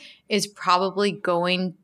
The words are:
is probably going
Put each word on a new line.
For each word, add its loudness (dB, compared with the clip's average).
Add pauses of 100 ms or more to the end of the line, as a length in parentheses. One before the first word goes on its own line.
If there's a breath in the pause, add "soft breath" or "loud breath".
(300 loud breath)
is 0
probably 0
going -2